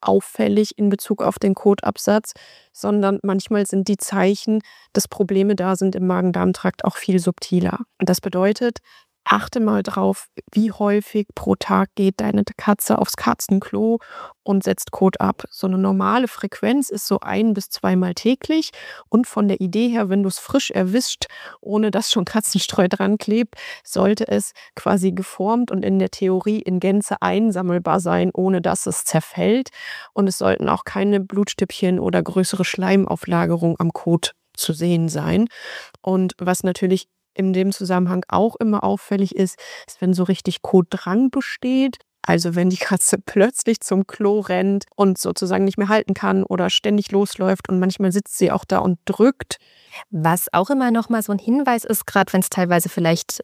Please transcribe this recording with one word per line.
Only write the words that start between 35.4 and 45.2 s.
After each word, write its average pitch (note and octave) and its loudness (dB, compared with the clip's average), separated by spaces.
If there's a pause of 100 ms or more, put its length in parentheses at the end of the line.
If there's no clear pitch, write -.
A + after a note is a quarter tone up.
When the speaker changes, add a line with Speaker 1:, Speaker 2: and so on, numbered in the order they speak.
Speaker 1:
Und F#3 0
was F3+ -2
natürlich F#3 0 (260)
in F#3+ 0
dem F#3+ 0
Zusammenhang F3+ 0
auch G#3+ 2
immer G#3+ 0
auffällig G3 -2
ist, F#3+ -2 (280)
ist, - -20
wenn F#3 2
so F3+ 2
richtig - -2
Kotdrang F#3+ 2
besteht, C4 -2 (280)
also E3+ 0
wenn F3 4
die F#3 0
Katze - 0
<laughs> G3 -18
plötzlich A3 2
zum F#3+ 0
Klo G#3 0
rennt G3 0 (100)
und F#3+ 4
sozusagen F#3 -2